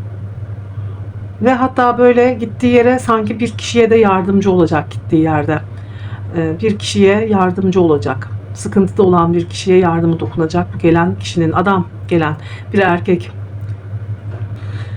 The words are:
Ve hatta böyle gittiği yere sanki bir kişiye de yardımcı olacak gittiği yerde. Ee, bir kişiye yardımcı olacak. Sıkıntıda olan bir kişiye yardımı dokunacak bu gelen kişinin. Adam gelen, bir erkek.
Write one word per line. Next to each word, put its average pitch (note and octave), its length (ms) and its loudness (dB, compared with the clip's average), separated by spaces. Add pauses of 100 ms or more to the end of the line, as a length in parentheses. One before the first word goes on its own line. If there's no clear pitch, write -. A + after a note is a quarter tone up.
(1400)
Ve B3+ 100 4
hatta B3 440 0
böyle B3 360 4
gittiği A#3+ 400 0
yere B3 260 4
sanki A3 400 0
bir A#3 120 -2
kişiye A3+ 380 2
de A3+ 60 4
yardımcı G3 560 4
olacak D#3+ 400 2
gittiği - 300 0
yerde. D#3 380 0 (800)
Ee, D#3+ 240 -2
bir G#3+ 180 0
kişiye G#3 480 2
yardımcı F#3+ 540 2
olacak. D3 480 2 (240)
Sıkıntıda - 500 0
olan E3+ 300 4
bir E3+ 160 0
kişiye F#3 280 2
yardımı E3 420 2
dokunacak E3 560 -2
bu - 40 -6
gelen E3+ 360 4
kişinin. D#3+ 360 -2
Adam F#3 360 0 (200)
gelen, D#3 280 0 (380)
bir G3+ 60 4
erkek. F3 520 0 (1700)